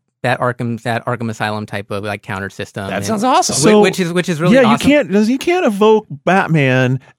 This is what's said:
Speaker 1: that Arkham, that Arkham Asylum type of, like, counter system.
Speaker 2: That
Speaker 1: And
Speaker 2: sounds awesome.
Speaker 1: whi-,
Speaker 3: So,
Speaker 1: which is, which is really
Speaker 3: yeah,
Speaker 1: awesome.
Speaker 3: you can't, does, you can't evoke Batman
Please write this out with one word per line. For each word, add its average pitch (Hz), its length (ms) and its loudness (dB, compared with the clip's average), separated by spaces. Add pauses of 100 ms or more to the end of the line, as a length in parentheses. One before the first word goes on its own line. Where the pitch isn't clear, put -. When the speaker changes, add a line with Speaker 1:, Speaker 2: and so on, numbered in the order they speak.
(220)
Speaker 1:
that 120 180 -2
Arkham, 117 440 -4
that 117 220 -4
Arkham 117 260 -6
Asylum 107 340 -6
type 101 260 -10
of, 101 120 -8
like, 104 180 -8
counter 98 300 -8
system. 101 360 -10
Speaker 2:
That 98 100 -6
Speaker 1:
And 101 80 -6
Speaker 2:
sounds 214 180 -4
awesome. 302 320 0
Speaker 1:
whi-, 214 160 4
Speaker 3:
So, 214 100 6
Speaker 1:
which 185 180 2
is, 170 140 -2
which 175 160 -2
is 156 100 -2
really 180 160 4
Speaker 3:
yeah, 262 100 6
Speaker 1:
awesome. - 220 2
Speaker 3:
you 285 80 4
can't, 240 160 0
does, 208 180 2
you 262 100 0
can't 349 260 0
evoke 214 440 2
Batman 135 920 0 (200)